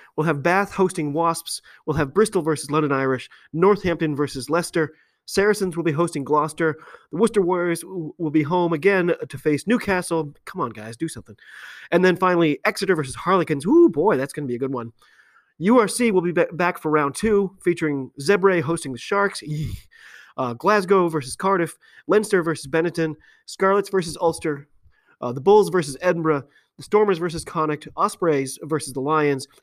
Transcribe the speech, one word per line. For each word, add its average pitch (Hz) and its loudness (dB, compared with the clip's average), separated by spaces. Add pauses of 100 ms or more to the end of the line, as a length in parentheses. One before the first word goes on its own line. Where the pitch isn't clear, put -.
(160)
We'll 156 -2
have 151 -2
Bath 185 0
hosting 165 -2
Wasps. 165 -2 (240)
We'll 156 -2
have 143 -2
Bristol 208 2
versus 147 -4
London 151 0
Irish, 135 -2 (240)
Northampton 170 0
versus 135 -4
Leicester. 165 -2 (320)
Saracens 196 0
will 170 -4
be 160 0
hosting 156 -2
Gloucester. 151 0 (340)
The 151 -6
Worcester 214 2
Warriors 175 0
w-, 175 -10
will 160 -4
be 151 4
home 170 0
again 175 2 (140)
to - -14
face 151 0
Newcastle. 175 -2 (120)
Come 185 -10
on, 120 -4
guys, 110 -16
do 165 -8
something. 107 -18 (560)
And 175 4
then 180 6
finally, 170 2
Exeter 196 0
versus 143 -4
Harlequins. 160 0
Ooh, 330 8
boy, 151 2
that's 135 -4
gonna 147 -8
be 120 -4
a 117 -6
good 135 -4
one. 117 -8 (680)
U 220 6
R 208 6
C 233 0
will 185 2
be 175 -2
ba-, 165 2
back 175 -2
for 160 -4
round 147 0
two, 202 0
featuring 147 -2
Zebre 180 2
hosting 156 -4
the 120 -10
Sharks. 202 -2
<laughs> 151 -6 (840)
Uh, 123 -4
Glasgow 185 2
versus 147 -6
Cardiff, 185 -2 (300)
Leinster 202 2
versus 156 -4
Benetton, 160 -2 (300)
Scarlets 196 0
versus 170 -2
Ulster, 160 -2 (540)
uh, 123 -4
the 135 -8
Bulls 196 6
versus 156 -2
Edinburgh, 160 0 (320)
the - -18
Stormers 208 2
versus 165 -6
Connacht, 151 -4
Ospreys 156 0
versus 143 -6
the 131 -8
Lions, 143 0 (160)